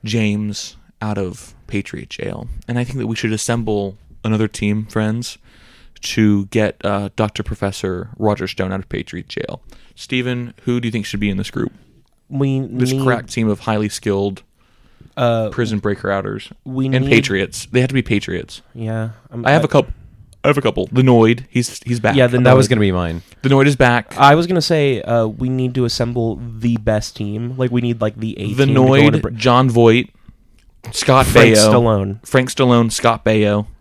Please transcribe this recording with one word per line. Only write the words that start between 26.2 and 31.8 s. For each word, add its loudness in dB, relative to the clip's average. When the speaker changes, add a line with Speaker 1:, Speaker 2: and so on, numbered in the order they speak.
Speaker 2:
the -2
best -2
team. -8
Like, 0
we 0
need, -2
like, -4
the -8
A -6
Speaker 1:
The 2
Speaker 2:
team 2
to 6
go 6
into 6
Speaker 1:
Noid, -2
Speaker 2:
Br- -4
Speaker 1:
Jon 4
Voight, 4
Scott 4
Speaker 2:
Frank 6
Speaker 1:
Baio. 6
Speaker 2:
Stallone. 2